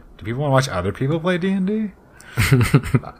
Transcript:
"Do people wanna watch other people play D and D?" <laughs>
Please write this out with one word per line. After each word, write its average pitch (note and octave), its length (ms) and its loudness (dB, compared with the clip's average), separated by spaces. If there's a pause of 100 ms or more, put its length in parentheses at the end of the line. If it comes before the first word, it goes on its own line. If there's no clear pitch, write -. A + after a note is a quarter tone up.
(180)
"Do - 60 -16
people A#2+ 180 -6
wanna C#3+ 100 0
watch C3+ 160 4
other F2+ 240 -2
people C#3+ 280 -2
play F3+ 180 -2
D F#3+ 140 -2
and F#3+ 140 0
D?" G#3+ 260 -2 (440)
<laughs> A#2+ 360 4 (480)